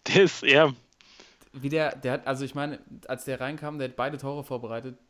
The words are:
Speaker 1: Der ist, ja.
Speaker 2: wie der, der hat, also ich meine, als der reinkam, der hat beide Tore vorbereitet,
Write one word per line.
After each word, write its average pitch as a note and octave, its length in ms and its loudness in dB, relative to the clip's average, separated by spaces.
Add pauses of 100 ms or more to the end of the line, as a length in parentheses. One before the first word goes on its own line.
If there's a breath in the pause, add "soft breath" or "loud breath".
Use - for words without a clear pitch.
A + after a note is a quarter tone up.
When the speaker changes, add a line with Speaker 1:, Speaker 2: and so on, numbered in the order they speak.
Speaker 1:
Der G3 160 8
ist, - 180 0
ja. C#3+ 300 8 (800 soft breath)
Speaker 2:
wie C3+ 160 -8
der, D#3 280 0
der C3 180 -4
hat, - 120 -6
also C3+ 180 -4
ich B2+ 120 -10
meine, D3 240 -6 (260)
als B2+ 180 -8
der C3 160 -6
reinkam, D3 380 -8
der C3 120 -4
hat C3 60 -16
beide C3+ 220 -4
Tore C#3 240 -8
vorbereitet, A#2+ 560 -8 (120)